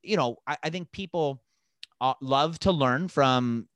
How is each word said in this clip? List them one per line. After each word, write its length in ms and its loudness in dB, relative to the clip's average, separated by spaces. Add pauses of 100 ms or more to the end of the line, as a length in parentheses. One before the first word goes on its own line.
you 160 -2
know, 200 0 (100)
I, 160 -4
I 60 -4
think 220 -8
people, 520 -4 (580)
uh, 200 0
love 380 0
to 120 2
learn 360 2
from, 680 2